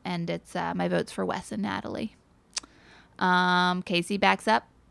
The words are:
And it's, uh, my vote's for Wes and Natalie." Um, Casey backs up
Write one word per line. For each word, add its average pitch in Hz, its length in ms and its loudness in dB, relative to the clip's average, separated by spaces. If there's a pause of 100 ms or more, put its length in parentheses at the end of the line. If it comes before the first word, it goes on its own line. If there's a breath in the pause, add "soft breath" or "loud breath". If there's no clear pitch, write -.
And 170 240 -2
it's, 165 260 -8
uh, 170 180 -2
my 175 140 -2
vote's 180 240 0
for 190 140 -4
Wes - 260 -6
and 214 100 -6
Natalie." 139 540 -6 (1040 soft breath)
Um, 180 680 4
Casey 175 340 0
backs 196 300 2
up 226 200 2 (220)